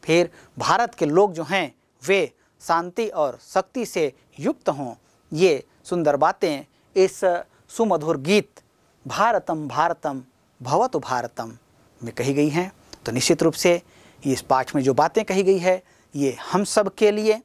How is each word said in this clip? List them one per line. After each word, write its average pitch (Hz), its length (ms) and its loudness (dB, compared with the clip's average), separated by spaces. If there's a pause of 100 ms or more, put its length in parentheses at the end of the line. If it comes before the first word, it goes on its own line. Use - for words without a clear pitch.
फिर 165 280 2 (260)
भारत 196 380 0
के 170 100 -2
लोग 175 280 2
जो 160 100 -10
हैं 160 320 -4 (320)
वे 180 260 0 (280)
शांति 180 460 -2
और 147 340 -4
शक्ति 196 440 -6
से 156 280 -2 (260)
युक्त 208 300 -4
हों, 135 260 -8 (380)
ये 156 300 2 (200)
सुंदर 151 340 0
बातें 151 460 -2 (320)
इस 185 480 0 (260)
सुमधुर 165 480 0
गीत 170 440 0 (460)
भारतम 175 600 -2
भारतम 143 560 -4 (380)
भवतु 160 380 0
भारतम 120 580 -6 (460)
में 117 100 -10
कही 131 200 -2
गई 147 160 2
हैं। 180 220 -2 (340)
तो - 60 -6
निश्चित 160 320 2
रूप 160 100 4
से 175 280 2 (440)
इस 131 160 0
पाठ 131 340 0
में 139 80 0
जो 131 100 2
बातें 170 320 2
कही 190 180 0
गई 190 140 4
है 185 260 0 (320)
ये 139 180 0
हम - 300 -2
सब 196 320 0
के 208 160 4
लिए 214 340 0